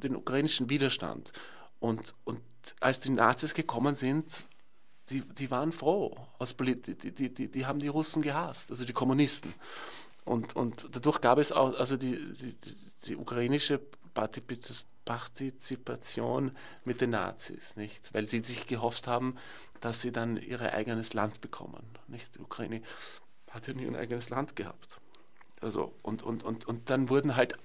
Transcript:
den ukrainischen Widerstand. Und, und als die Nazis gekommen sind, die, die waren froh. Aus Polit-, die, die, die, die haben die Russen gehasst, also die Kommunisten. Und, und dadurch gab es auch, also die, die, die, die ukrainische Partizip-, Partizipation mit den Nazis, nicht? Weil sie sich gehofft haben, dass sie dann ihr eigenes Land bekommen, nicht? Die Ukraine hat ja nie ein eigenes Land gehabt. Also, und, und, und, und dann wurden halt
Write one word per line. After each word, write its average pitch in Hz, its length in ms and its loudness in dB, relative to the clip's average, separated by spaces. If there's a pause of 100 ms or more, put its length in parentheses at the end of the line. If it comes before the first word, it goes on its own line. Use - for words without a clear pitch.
den 131 120 0
ukrainischen 135 560 2
Widerstand. 135 640 0 (480)
Und, 113 440 0
und 117 180 -4 (380)
als 127 220 4
die 135 100 0
Nazis 120 420 6
gekommen 143 400 2
sind, 139 520 2 (640)
die, 135 120 0
die 131 300 -6
waren 139 200 2
froh. 160 460 4 (220)
Aus 123 160 -2
Polit-, 127 320 2
die, - 260 -6
die, 127 180 0
die, 127 200 -4
die 127 160 0
haben 143 100 0
die 147 100 0
Russen 156 360 2
gehasst, 147 480 0
also 123 120 -4
die 120 100 -4
Kommunisten. 131 600 4 (720)
Und, 113 300 0
und 117 360 -2
dadurch 131 300 4
gab 127 160 10
es 147 140 6
auch, 131 260 6
also 131 180 4
die, 127 220 0 (160)
die, 127 220 -10
die, - 200 -12 (300)
die 113 100 -4
ukrainische 131 640 2 (360)
Partizip-, 117 720 -4 (200)
Partizipation 123 1500 -2 (260)
mit 120 160 -2
den 123 120 4
Nazis, - 640 -2
nicht? - 360 -10
Weil 107 160 2
sie 117 120 2
sich 120 260 -2
gehofft 117 400 0
haben, 127 300 2 (440)
dass 117 220 2
sie 123 100 2
dann 117 240 0
ihr - 240 -4 (140)
eigenes 113 400 0
Land 107 280 0
bekommen, - 440 -10 (220)
nicht? - 300 -14
Die - 20 -14
Ukraine 113 420 -6 (720)
hat 117 160 -10
ja 135 80 -6
nie 131 100 -4
ein - 100 -2
eigenes 120 360 -4
Land 135 240 -2
gehabt. - 420 -8 (640)
Also, 98 400 -2
und, 110 220 -4
und, 113 200 -2
und, 113 220 -6
und 117 240 -4
dann 131 200 4
wurden 135 260 6
halt 127 300 6